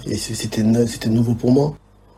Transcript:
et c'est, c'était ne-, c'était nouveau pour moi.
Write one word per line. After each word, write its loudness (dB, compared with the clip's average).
et -4
c'est, -8
c'était -4
ne-, 4
c'était -4
nouveau 2
pour 0
moi. 2